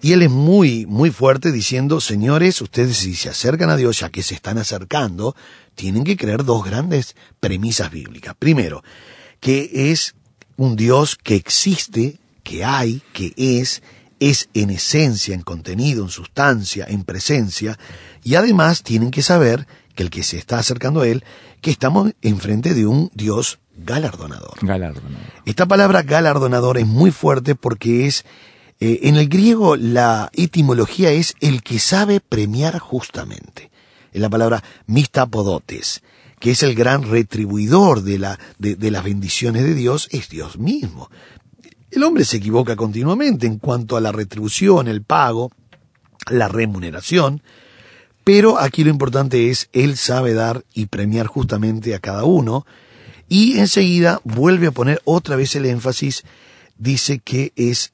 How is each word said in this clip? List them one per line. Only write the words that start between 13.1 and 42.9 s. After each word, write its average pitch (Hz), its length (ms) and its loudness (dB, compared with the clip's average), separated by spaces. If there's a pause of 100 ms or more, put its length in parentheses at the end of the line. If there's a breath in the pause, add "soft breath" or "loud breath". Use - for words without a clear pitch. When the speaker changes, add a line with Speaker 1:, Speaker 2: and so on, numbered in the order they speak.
Speaker 1:
que 92 240 -8
es, 127 440 0 (380 soft breath)
es 139 340 2
en 104 160 0
esencia, 104 640 -2
en 90 60 -8
contenido, 101 640 -4
en 92 60 -8
sustancia, 104 800 -2
en 101 160 -4
presencia, 107 720 -4 (460 loud breath)
y 123 120 0
además 175 480 4
tienen 117 280 0
que 143 100 -4
saber 139 460 2 (280 soft breath)
que 95 80 -4
el 90 60 -4
que 78 140 -10
se - 140 -6
está 117 220 -6
acercando 131 420 -2
a 127 60 2
él, 117 160 -2 (380 soft breath)
que 160 100 -2
estamos 196 400 0 (100)
enfrente 107 520 0
de 117 140 2
un 147 260 2
Dios 107 460 -4 (260)
galardonador. 85 760 -8
Speaker 2:
Galardonador. 82 560 -6 (280 loud breath)
Speaker 1:
Esta 180 200 0
palabra 196 380 4
galardonador 135 720 2
es 113 100 0
muy 139 240 4
fuerte 143 440 0
porque 120 520 0
es, - 180 -4 (540 soft breath)
eh, 113 240 0
en 143 120 6
el 151 140 4
griego 196 460 4
la 117 580 2
etimología 151 800 2
es 160 280 0
el 135 240 0
que 117 160 -4
sabe 202 400 2
premiar 123 600 -2
justamente. - 920 -12 (420 soft breath)
Es 98 80 -4
la 107 80 0
palabra 113 340 0 (240 soft breath)
mistapodotes, 110 1120 -2 (380 soft breath)
que 120 120 0
es 127 120 2
el 135 120 2
gran 123 280 2
retribuidor 110 960 2
de 98 180 -2
la, 98 200 -6 (180 loud breath)
de, 101 180 -4
de 107 160 -2
las 92 120 -4
bendiciones 101 600 -2
de 156 120 2
Dios, 127 360 -2
es - 180 -8
Dios 78 280 -12
mismo. 110 520 -6 (840 soft breath)
El 269 120 0
hombre 311 220 4
se 117 120 -2
equivoca 110 380 0
continuamente 123 720 0